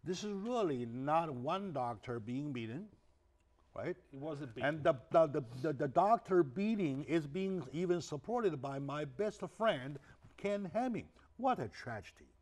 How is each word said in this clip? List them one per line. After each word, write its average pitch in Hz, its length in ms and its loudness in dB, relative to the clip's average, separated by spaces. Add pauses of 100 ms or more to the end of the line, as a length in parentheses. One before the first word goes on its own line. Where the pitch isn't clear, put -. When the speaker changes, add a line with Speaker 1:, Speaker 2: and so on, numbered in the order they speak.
Speaker 1:
this 175 200 -2
is 208 80 -4
really 196 540 0
not 143 480 0
one 170 400 -2
doctor 120 460 -2
being 131 340 -4
beaten, 120 320 -6 (880)
right? 170 220 -4 (140)
Speaker 2:
He 139 60 -14
wasn't 143 340 -8 (100)
Speaker 1:
And 147 220 0
Speaker 2:
beaten. - 0 - (280)
Speaker 1:
the, 160 160 8
the, 147 140 0
the, 135 40 -6 (240)
the, 151 40 -2
the 147 140 -2
doctor 185 560 6
beating 156 640 0
is 156 200 2
being 185 380 -2 (100)
even 175 260 2
supported 165 600 -2
by 139 160 -4
my 143 280 -4
best 143 360 -4 (160)
friend, 147 400 0 (400)
Ken 202 340 -2
Hemming. 214 360 -2 (300)
What 254 220 0
a 123 80 -2
tragedy. - 600 -12 (120)